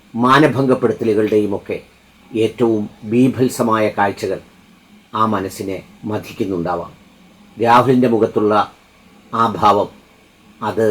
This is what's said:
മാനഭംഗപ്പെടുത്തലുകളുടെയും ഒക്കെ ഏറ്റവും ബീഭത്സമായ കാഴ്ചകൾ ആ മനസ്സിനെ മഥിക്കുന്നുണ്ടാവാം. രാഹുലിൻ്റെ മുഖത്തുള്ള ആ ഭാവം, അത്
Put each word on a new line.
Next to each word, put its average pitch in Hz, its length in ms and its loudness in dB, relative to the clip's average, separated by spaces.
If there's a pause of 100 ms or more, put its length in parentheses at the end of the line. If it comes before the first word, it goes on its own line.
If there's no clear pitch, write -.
(140)
മാനഭംഗപ്പെടുത്തലുകളുടെയും 113 1400 2
ഒക്കെ 92 240 -8 (520)
ഏറ്റവും 110 540 0 (200)
ബീഭത്സമായ 117 840 0
കാഴ്ചകൾ 98 500 -4 (760)
ആ 110 120 -2
മനസ്സിനെ 98 500 -6 (280)
മഥിക്കുന്നുണ്ടാവാം. 95 880 -6 (640)
രാഹുലിൻ്റെ 123 520 4
മുഖത്തുള്ള 107 460 0 (800)
ആ 113 120 0 (120)
ഭാവം, 101 320 2 (720)
അത് 110 300 -2